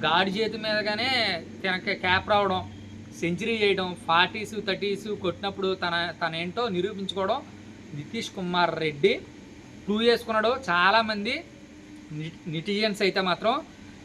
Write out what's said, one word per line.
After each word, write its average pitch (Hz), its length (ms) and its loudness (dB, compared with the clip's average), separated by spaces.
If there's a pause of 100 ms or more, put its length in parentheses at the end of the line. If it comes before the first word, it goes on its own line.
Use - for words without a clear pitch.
గాడి 175 260 4
చేతి 220 280 -2
మీదగానే 214 840 0 (260)
తనకి 185 260 -2
క్యాప్ 185 360 2
రావడం, 190 420 2 (480)
సెంచరీ 175 360 0
చేయడం, 185 400 2 (100)
ఫార్టీస్, 190 600 2
థర్టీస్ 196 480 -2
కొట్టినప్పుడు 190 600 -2
తన, 170 400 -2 (120)
తనేంటో 175 420 -2
నిరూపించుకోవడం 196 760 -2 (520)
నితీష్ 147 360 -8
కుమార్ 180 480 2
రెడ్డి 160 420 2 (680)
ప్రూవ్ 214 180 2
చేసుకున్నాడు. 226 520 4 (140)
చాలామంది 214 760 4 (680)
ని-, 160 380 -10
నెటిజన్స్ 202 520 0
అయితే 190 180 2
మాత్రం 196 420 0 (420)